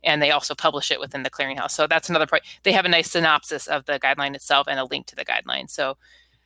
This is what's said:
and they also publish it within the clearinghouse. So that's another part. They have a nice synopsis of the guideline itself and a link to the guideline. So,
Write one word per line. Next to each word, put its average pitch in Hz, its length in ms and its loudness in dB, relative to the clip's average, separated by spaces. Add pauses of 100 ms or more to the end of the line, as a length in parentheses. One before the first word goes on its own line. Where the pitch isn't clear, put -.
and 151 180 2
they 143 100 4
also 147 240 0
publish 147 360 0
it 151 100 0
within 135 220 -8
the 131 80 -4
clearinghouse. 135 400 -4
So 156 160 0
that's 165 220 0
another 160 180 2
part. - 160 2 (200)
They 190 100 4
have 190 120 4
a 175 40 0
nice 170 220 4
synopsis 156 560 2
of 143 200 -2
the 139 120 -2
guideline 139 360 0
itself 139 340 2
and 143 100 -2
a 131 60 -2
link 135 220 -8
to - 100 -20
the - 80 -8
guideline. - 460 -4
So, 135 260 -4 (500)